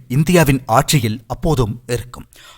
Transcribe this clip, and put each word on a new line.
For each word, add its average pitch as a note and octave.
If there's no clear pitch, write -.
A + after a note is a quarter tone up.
இந்தியாவின் D3
ஆட்சியில் A#2
அப்போதும் B2+
இருக்கும். -